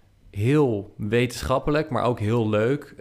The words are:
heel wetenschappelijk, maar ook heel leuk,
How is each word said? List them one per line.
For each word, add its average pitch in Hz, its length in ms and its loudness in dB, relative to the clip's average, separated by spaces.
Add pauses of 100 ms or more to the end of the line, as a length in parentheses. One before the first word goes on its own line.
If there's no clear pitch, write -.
(320)
heel 113 640 0
wetenschappelijk, 127 920 0
maar 113 140 -2
ook 120 160 0
heel 110 300 0
leuk, 117 520 0